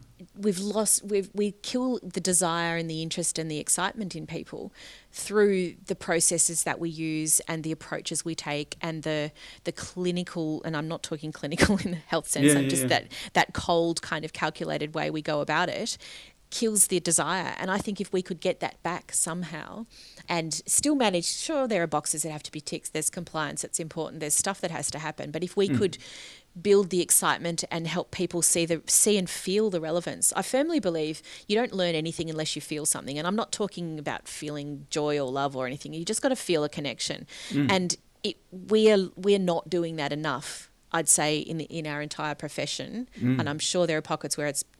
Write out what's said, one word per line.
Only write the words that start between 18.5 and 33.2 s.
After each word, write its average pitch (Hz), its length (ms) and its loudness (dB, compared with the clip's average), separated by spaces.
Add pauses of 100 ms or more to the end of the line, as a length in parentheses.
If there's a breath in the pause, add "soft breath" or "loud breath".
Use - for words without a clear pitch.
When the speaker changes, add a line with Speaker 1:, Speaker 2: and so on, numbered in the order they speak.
Speaker 1:
that - 240 -6
back 170 320 -6
somehow 175 720 -4 (420 loud breath)
and 165 380 -2
still 294 300 4
manage, 196 300 4
sure, 269 420 -2
there 214 140 2
are 170 40 2
boxes 151 380 -2
that 160 80 -4
have 151 100 -8
to - 80 -14
be 151 100 -8
ticked, - 320 -8
there's 156 160 0
compliance 156 540 -4
that's - 160 -6
important, 160 400 -6
there's 151 160 0
stuff - 260 0
that 175 120 -2
has 143 180 -4
to - 80 -8
happen, 151 320 -6
but 160 140 -2
if 180 120 -4
we 196 120 6
Speaker 2:
Mm. 135 100 2
Speaker 1:
could 101 200 2 (600 loud breath)
build 196 300 6
the 180 100 2
excitement 165 720 2
and 165 160 -2
help 160 240 -2
people 170 320 0
see 170 240 4
the, 160 220 0
see - 280 6
and 185 140 0
feel 208 400 0
the 175 100 0
relevance. 160 540 0
I 190 80 0
firmly 294 380 2
believe 160 420 0 (240 loud breath)
you 208 80 0
don't 233 180 2
learn 180 220 2
anything 160 340 -2
unless 156 280 -2
you 151 40 -6
feel 151 240 -6
something. 139 320 -2
And 151 120 -4